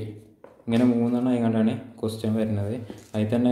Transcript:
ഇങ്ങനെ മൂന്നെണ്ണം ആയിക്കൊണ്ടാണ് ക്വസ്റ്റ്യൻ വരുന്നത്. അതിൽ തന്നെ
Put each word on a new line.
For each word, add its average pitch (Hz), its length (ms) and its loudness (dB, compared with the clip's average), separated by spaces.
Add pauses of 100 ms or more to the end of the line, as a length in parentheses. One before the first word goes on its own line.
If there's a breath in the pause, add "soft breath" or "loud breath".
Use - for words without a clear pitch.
(640)
ഇങ്ങനെ 117 240 4
മൂന്നെണ്ണം 120 400 0
ആയിക്കൊണ്ടാണ് 113 420 2 (280)
ക്വസ്റ്റ്യൻ 110 400 -4
വരുന്നത്. 107 340 -2 (400 loud breath)
അതിൽ 107 180 0
തന്നെ 123 200 2